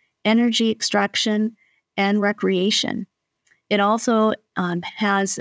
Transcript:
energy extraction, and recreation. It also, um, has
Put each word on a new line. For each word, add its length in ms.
energy 480
extraction, 840
and 240
recreation. 840
It 100
also, 540
um, 260
has 580